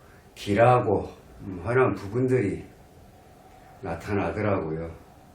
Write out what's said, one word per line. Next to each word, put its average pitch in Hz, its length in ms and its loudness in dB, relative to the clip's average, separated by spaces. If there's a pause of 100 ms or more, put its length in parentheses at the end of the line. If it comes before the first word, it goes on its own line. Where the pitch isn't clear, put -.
(340)
길하고, 107 720 4 (340)
음, 92 200 -10
하는 117 320 2
부분들이 107 720 -2 (1160)
나타나더라고요. 85 1080 -4 (440)